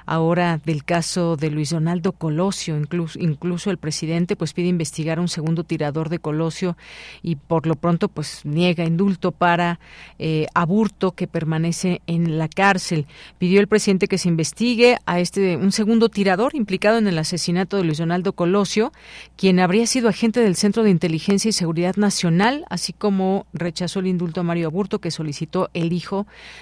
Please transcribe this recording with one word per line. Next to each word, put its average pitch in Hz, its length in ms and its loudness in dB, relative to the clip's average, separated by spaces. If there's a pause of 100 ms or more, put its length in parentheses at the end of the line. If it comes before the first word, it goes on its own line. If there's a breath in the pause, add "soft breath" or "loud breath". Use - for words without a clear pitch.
ahora 165 580 2
del 151 220 -2
caso 170 500 0
de 156 160 -2
Luis 151 200 -4
Donaldo 165 420 0
Colosio, 160 640 -2
incluso, 156 420 -4
incluso 175 520 -2
el 175 60 -2
presidente, 170 600 -2
pues, 160 160 -4
pide 180 160 0
investigar 165 480 -2
a 170 40 -2
un 175 60 0
segundo 165 380 -2
tirador 156 420 -2
de 156 120 -4
Colosio 160 580 -4 (440 loud breath)
y 165 140 -4
por 156 320 -2
lo 160 80 2
pronto, 170 320 0
pues, - 380 -8
niega 170 400 0
indulto 175 480 0
para, 175 480 2 (360 loud breath)
eh, 156 360 -2
Aburto, 190 580 0
que 175 160 -6
permanece 165 800 -2
en 165 320 0
la 160 80 -2
cárcel. 185 580 0 (320 loud breath)
Pidió 180 220 4
el 208 80 4
presidente 202 400 2
que 190 100 0
se 175 120 0
investigue 233 760 4
a 175 140 0
este, 180 380 0
un 190 160 2
segundo 220 340 2
tirador 202 480 0
implicado 208 440 0
en 208 80 2
el 175 100 0
asesinato 175 580 -2
de 196 80 0
Luis 156 140 0
Donaldo 170 340 -2
Colosio, 196 600 0 (420 loud breath)
quien 185 240 4
habría 185 260 4
sido 233 220 2
agente 220 320 0
del 208 160 4
Centro 208 280 2
de 214 60 6
Inteligencia 185 600 2
y - 20 0
Seguridad 175 460 -2
Nacional, 202 720 2
así 175 240 -6
como 190 580 0
rechazó 170 480 -6
el 185 80 -2
indulto 180 320 -2
a 180 60 -2
Mario 170 220 -2
Aburto 196 320 -2
que 170 120 -6
solicitó 156 600 -4
el 170 180 -2
hijo 180 360 -4 (340 loud breath)